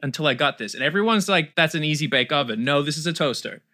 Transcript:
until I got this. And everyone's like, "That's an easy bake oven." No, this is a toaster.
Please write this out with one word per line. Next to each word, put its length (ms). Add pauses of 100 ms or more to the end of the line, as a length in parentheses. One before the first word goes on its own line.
until 240
I 60
got 240
this. 160
And 100
everyone's 460
like, 260
"That's 180
an 120
easy 220
bake 260
oven." 320
No, 160
this 160
is 100
a 60
toaster. 480 (120)